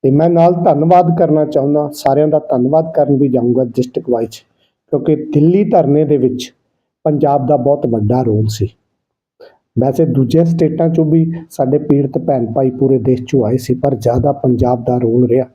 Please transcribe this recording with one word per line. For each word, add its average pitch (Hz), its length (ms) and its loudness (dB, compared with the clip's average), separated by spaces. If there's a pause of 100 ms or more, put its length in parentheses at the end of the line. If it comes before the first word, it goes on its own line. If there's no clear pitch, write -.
ਤੇ 135 80 2
ਮੈਂ 156 180 2
ਨਾਲ 170 240 4
ਧੰਨਵਾਦ 170 640 2
ਕਰਨਾ 151 260 2
ਚਾਹੁੰਦਾ, 147 480 -2
ਸਾਰਿਆਂ 147 340 0
ਦਾ 151 120 2
ਧੰਨਵਾਦ 151 560 -2
ਕਰਨ 143 220 2
ਵੀ 139 100 2
ਜਾਊਂਗਾ 123 360 0
ਡਿਸਟ੍ਰਿਕਟ 123 460 -6
ਵਾਈਜ਼, 113 300 -4 (480)
ਕਿਉਂਕਿ 151 280 0
ਦਿੱਲੀ 156 480 2
ਧਰਨੇ 151 420 2
ਦੇ 147 120 0
ਵਿੱਚ - 360 -4 (500)
ਪੰਜਾਬ 143 440 0
ਦਾ 147 100 2
ਬਹੁਤ 139 300 0
ਵੱਡਾ 117 340 0
ਰੋਲ 110 260 0
ਸੀ। 107 220 -4 (1080)
ਵੈਸੇ 139 260 0
ਦੂਜੀਆਂ 135 400 0
ਸਟੇਟਾਂ 165 440 0
'ਚੋਂ 165 160 0
ਵੀ 160 260 2 (180)
ਸਾਡੇ 143 300 -2
ਪੀੜਤ 139 380 0
ਭੈਣ 127 360 -2
ਭਾਈ 131 180 0
ਪੂਰੇ 131 260 0
ਦੇਸ਼ 127 240 0
'ਚੋਂ 123 240 -2
ਆਏ 120 120 -2
ਸੀ, - 180 -4
ਪਰ 139 200 -2
ਜ਼ਿਆਦਾ 123 360 -2
ਪੰਜਾਬ 123 520 0
ਦਾ 123 140 -2
ਰੋਲ 120 300 0
ਰਿਹਾ 127 280 0